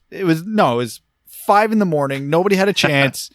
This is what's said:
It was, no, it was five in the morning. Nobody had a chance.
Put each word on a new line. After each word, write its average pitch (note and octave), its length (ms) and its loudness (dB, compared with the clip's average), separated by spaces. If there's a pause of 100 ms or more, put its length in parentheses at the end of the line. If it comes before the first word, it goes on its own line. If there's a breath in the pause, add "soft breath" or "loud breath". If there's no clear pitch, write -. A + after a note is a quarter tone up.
It F#3+ 160 -10
was, D#3+ 180 0
no, G3+ 300 0
it A#2+ 40 -2
was A#2+ 240 -6 (260)
five G#3+ 440 0
in A3 60 0
the G3+ 80 2
morning. C#3 460 -2
Nobody F#3 240 2
had G3 120 2
a G3+ 60 0
chance. C#3 600 0